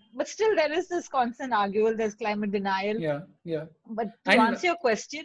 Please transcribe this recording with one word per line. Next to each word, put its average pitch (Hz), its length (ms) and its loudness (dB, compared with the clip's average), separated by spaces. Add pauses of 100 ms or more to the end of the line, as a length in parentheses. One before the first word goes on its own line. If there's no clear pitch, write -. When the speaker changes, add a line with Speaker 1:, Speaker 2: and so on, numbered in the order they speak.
(160)
Speaker 1:
but 277 120 -4
still, 427 280 0
there 302 180 2
is 349 160 -2
this 349 180 -4
constant 247 460 -2
argument. 214 440 2
There's 214 180 -2
climate 208 360 -2
denial. 196 480 0
Speaker 2:
Yeah, 147 220 -2 (220)
yeah. 160 220 -4 (220)
Speaker 1:
But 220 200 -4 (180)
to 190 60 4
Speaker 2:
And 226 100 8
Speaker 1:
answer 233 260 2
your 349 80 2
question, 254 500 -2